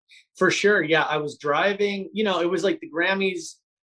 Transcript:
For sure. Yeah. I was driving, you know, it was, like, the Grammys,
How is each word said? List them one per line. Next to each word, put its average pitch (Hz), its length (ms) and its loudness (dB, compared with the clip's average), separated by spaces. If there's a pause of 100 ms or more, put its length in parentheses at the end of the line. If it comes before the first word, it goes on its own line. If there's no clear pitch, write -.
(360)
For 185 140 4
sure. 196 320 2
Yeah. 156 220 2
I 151 120 -2
was 147 220 -6
driving, 196 760 -2
you 208 120 -2
know, 180 160 0
it 175 100 0
was, 175 120 -2
like, 165 180 0
the 139 100 -14
Grammys, 185 640 -2 (400)